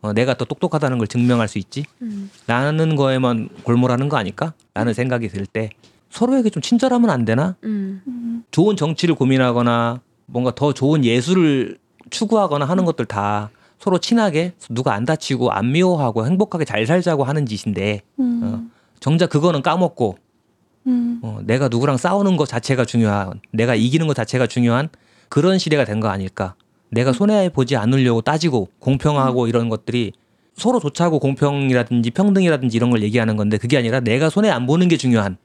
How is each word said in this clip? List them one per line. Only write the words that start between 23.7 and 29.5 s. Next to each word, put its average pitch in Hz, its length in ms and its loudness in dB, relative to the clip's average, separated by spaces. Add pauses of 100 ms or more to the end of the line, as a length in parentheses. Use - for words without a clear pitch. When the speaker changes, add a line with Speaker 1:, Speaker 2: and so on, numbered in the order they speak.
Speaker 1:
이기는 127 340 2
것 147 80 0
자체가 123 320 -2
중요한 123 420 0 (400)
그런 180 280 2
시대가 156 280 2
된 104 140 -4
거 110 100 0
아닐까? 95 460 -6 (340)
내가 123 220 2
Speaker 3:
음. - 20 4
Speaker 1:
손해보지 175 640 2
않으려고 120 440 2
따지고 147 460 0 (120)
공평하고 135 640 0
Speaker 3:
음. 117 40 0
Speaker 1:
이런 117 220 0